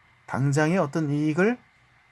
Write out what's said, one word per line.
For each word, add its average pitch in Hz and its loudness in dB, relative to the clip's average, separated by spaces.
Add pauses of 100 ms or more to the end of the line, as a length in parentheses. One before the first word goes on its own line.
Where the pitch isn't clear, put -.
(260)
당장의 151 0
어떤 151 -2
이익을 156 0 (520)